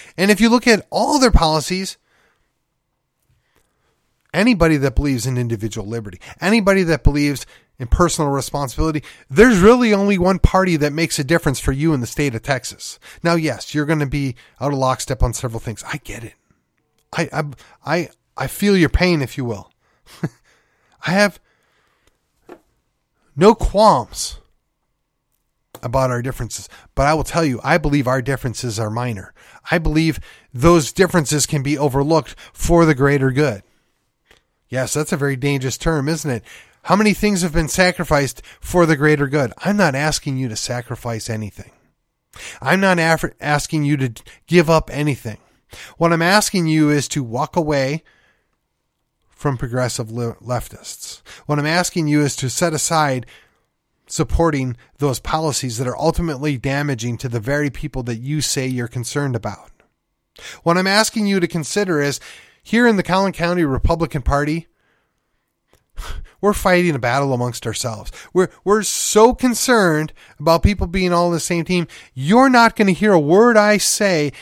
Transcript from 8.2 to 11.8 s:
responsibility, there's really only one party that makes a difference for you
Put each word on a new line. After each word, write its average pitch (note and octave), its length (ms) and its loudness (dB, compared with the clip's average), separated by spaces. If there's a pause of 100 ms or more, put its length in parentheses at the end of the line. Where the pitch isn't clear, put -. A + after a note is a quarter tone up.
responsibility, C#3+ 720 -4 (260)
there's G3+ 300 6
really A3+ 340 6
only G3+ 240 2
one F3+ 220 2
party F#3 380 4
that D3 160 0
makes D#3+ 240 -4
a D3+ 60 -2
difference D3+ 360 0
for C#3+ 120 -4
you D3+ 220 0